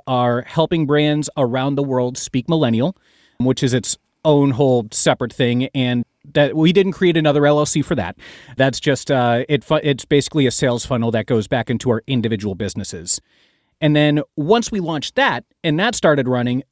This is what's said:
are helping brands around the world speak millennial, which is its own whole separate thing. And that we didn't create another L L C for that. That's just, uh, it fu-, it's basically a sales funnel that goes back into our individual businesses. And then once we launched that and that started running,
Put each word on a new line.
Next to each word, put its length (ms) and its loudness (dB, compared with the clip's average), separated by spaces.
are 340 0
helping 460 -2
brands 500 0
around 380 -2
the 80 -2
world 340 -2
speak 320 -4
millennial, 480 0
which 220 0
is 140 2
its 200 -4
own 260 4
whole 400 2
separate 420 -2
thing. 320 0
And 280 0
that 220 2
we 180 4
didn't 200 2
create 220 2
another 300 2
L 140 4
L 80 0
C 160 0
for 100 -6
that. 240 -4
That's 220 0
just, 320 -2
uh, 360 0
it 160 -2
fu-, 200 0
it's 220 -2
basically 420 0
a 40 0
sales 320 -2
funnel 280 -2
that 160 -2
goes 200 0
back 220 -4
into 220 -2
our 160 -2
individual 480 -2
businesses. 640 -6
And 120 4
then 260 4
once 360 0
we 80 -4
launched 360 -6
that 280 0
and 160 0
that 160 0
started 320 2
running, 340 0